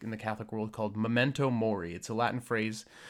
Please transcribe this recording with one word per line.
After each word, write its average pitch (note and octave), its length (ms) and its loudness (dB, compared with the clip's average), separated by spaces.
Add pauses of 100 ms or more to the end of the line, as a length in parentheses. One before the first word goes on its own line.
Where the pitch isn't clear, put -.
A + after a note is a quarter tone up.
in A2 80 -6
the A2 60 -4
Catholic A2 360 -4
world A2 200 -4
called G#2 240 -2
memento B2 540 4
mori. G#2 440 2
It's - 140 -10
a A2+ 60 -2
Latin A#2 260 2
phrase, A2 460 -2 (240)